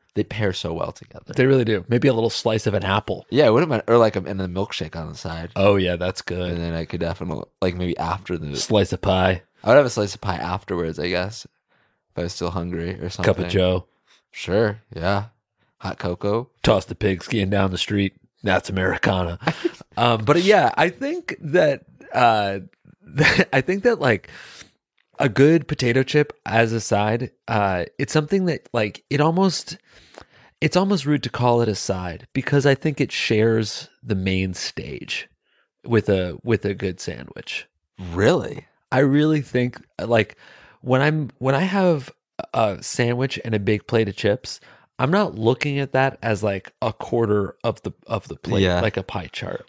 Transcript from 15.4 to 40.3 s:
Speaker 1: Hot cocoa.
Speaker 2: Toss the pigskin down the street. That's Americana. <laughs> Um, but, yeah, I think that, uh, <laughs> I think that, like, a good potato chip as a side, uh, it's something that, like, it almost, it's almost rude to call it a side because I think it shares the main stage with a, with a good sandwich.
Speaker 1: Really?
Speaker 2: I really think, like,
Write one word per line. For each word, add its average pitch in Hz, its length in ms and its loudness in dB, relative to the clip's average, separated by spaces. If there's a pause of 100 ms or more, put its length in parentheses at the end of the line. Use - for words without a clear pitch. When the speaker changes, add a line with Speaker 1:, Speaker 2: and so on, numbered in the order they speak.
Speaker 1:
Hot - 180 -8
cocoa. 101 520 -4 (140)
Speaker 2:
Toss 104 220 4
the 92 100 -10
pigskin 98 540 -2
down 98 200 0
the 90 80 -4
street. 101 360 -2 (280)
That's 92 280 0
Americana. 92 760 0
<laughs> 165 40 -4 (480)
Um, 113 280 2
but, 151 200 4
yeah, 190 320 6
I 165 140 2
think 302 500 -6
that, 151 400 2 (340)
uh, 104 460 2 (440)
<laughs> - 480 2
I 135 80 2
think 190 220 -2
that, 240 160 4
like, 113 300 0 (920)
a 143 100 2
good 147 380 4
potato 131 380 0
chip 147 280 0 (140)
as 113 260 2
a 113 80 -2
side, 110 520 0 (160)
uh, 98 380 0 (120)
it's 135 140 -4
something 156 320 0
that, 165 280 -4
like, 107 380 -2
it 147 100 0
almost, 170 560 0 (840)
it's 156 160 0
almost 190 280 2
rude 147 200 0
to 131 60 -6
call 120 320 2
it 113 60 0
a 101 60 0
side 90 580 -6
because 139 320 0
I 139 120 4
think 151 240 -2
it 127 100 -2
shares 113 800 0 (120)
the 113 140 -4
main 95 400 0
stage - 760 -10 (560)
with 110 240 2
a, 92 360 0
with 113 200 0
a 98 100 -2
good 92 260 -6
sandwich. - 640 -12 (460)
Speaker 1:
Really? 113 540 0 (260)
Speaker 2:
I 135 80 4
really 147 400 4
think, 123 440 -4 (140)
like, 110 380 0 (440)